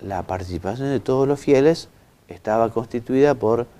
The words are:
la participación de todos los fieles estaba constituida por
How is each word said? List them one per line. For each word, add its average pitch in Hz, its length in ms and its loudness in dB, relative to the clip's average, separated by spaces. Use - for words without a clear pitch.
la 92 220 -8
participación 92 680 -6
de 131 100 -2
todos 131 260 0
los 143 140 0
fieles 147 480 4
estaba 110 420 -2
constituida 123 640 0
por 117 320 0